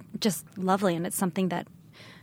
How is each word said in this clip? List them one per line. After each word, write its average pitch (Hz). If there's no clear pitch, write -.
just -
lovely, 185
and 170
it's 202
something 185
that, -